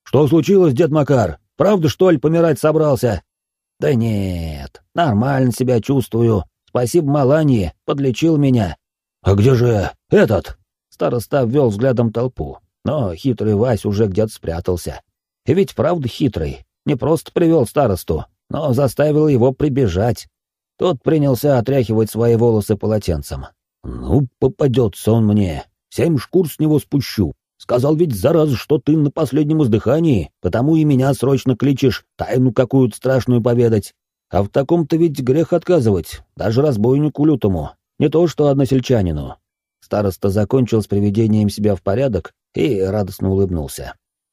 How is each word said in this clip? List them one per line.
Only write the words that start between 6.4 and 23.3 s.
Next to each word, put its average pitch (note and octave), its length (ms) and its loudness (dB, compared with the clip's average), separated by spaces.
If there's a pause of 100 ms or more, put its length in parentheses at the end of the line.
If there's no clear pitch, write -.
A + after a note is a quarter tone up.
Спасибо C3+ 440 0
Маланье, C#3 640 2 (100)
подлечил C#3+ 540 0
меня». B2 380 0 (460)
«А G2 120 2
где A2+ 200 4
же A2+ 380 0 (180)
этот?» A2 480 2 (300)
Староста C3+ 520 -2
обвел B2+ 280 2
взглядом A#2 440 0
толпу, A#2 460 -6 (260)
но A2+ 300 -4
Хитрый G#2+ 400 -2
Вась A2 300 0
уже G#2+ 220 0
где-то G#2 260 -2
спрятался. E2+ 680 -6 (440)
И C#3+ 100 2
ведь F#3+ 200 0
правда D3 320 -2
хитрый, E2 580 -4 (220)
не D3 80 0
просто D3 380 -2
привел E3 340 2
старосту, F#2 600 -2 (220)
но C#3+ 240 -4
заставил D3 540 2
его C3 260 4
прибежать. A#2+ 760 -2 (500)
Тот F3+ 240 -2
принялся C#3+ 560 2
отряхивать A2+ 520 0
свои A#2 260 2
волосы A2 400 2
полотенцем. E2+ 680 -4 (360)